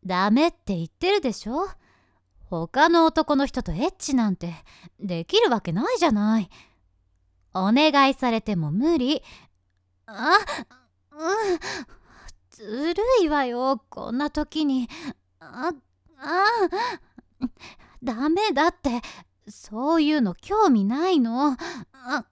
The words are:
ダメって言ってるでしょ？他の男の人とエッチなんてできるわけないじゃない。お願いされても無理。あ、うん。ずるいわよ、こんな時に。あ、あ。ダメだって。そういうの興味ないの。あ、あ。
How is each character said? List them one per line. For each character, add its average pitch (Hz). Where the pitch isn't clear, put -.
ダ 185
メ 285
っ -
て -
言 170
っ 165
て -
る 403
で 247
し -
ょ？ 320
他 180
の 330
男 320
の 277
人 -
と 170
エ 214
ッ 381
チ -
な 226
ん 180
て 170
で 175
き 415
る 440
わ 226
け 170
な 185
い 494
じ 349
ゃ 285
な 214
い。 185
お 190
願 285
い 277
さ 247
れ 226
て 214
も 160
無 285
理。 262
あ、 277
う 294
ん。 320
ず 254
る 392
い 320
わ 294
よ、 247
こ -
ん 240
な 294
時 302
に。 262
あ、 294
あ。 311
ダ 247
メ 381
だ 285
っ 349
て。 240
そ 247
う 320
い 294
う 302
の 190
興 403
味 214
な 277
い 370
の。 254
あ、 247
あ。 254